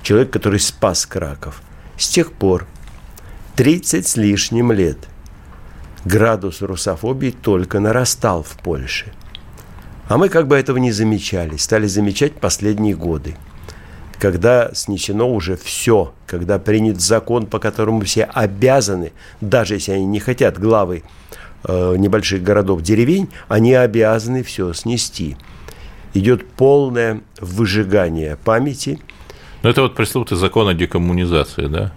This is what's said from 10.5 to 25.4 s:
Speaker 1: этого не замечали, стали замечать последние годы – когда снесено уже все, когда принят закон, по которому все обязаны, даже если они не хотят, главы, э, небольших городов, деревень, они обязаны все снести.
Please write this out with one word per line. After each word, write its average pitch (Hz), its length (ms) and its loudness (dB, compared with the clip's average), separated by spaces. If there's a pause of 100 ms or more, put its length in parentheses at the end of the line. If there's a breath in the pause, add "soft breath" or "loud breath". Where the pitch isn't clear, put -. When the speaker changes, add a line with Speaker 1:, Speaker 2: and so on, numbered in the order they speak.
Speaker 1:
этого 131 200 0
не 127 140 2
замечали, 98 640 0
стали 107 320 0
замечать 101 460 0
последние 104 640 0
годы – 78 420 -6 (800 loud breath)
когда 104 560 2
снесено 104 580 -2
уже 92 240 -2
все, - 580 0 (120)
когда 90 340 -2
принят 107 400 2
закон, 110 460 0
по 101 140 -6
которому 110 420 0
все 104 240 0
обязаны, 101 880 0 (260 loud breath)
даже 107 360 0
если 95 180 -4
они 95 120 0
не 101 140 0
хотят, 107 400 0
главы, 98 440 2 (600 loud breath)
э, 90 340 0
небольших 98 460 0
городов, 98 380 2
деревень, 120 480 2 (180 loud breath)
они 113 260 4
обязаны 113 680 2
все 90 300 -4
снести. 87 640 -6 (800 loud breath)